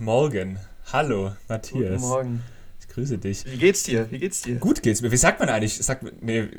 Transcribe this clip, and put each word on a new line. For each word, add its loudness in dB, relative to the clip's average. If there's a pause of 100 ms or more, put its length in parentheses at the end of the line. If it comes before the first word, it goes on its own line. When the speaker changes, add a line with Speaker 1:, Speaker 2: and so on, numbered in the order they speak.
Speaker 1:
Morgen. 2 (340)
Hallo, 2 (140)
Matthias. -2
Speaker 2:
Guten 0
Morgen. -2 (380)
Speaker 1:
Ich -14
grüße -4
dich. -4
Speaker 2:
Wie -8
geht's 4
dir? 0
Wie -8
geht's -6
dir? -4
Speaker 1:
Gut 2
geht's 2
mir. 0
Wie 4
sagt 6
man 2
eigentlich? 2
Sagt -2
man, -10
nee, 0 (100)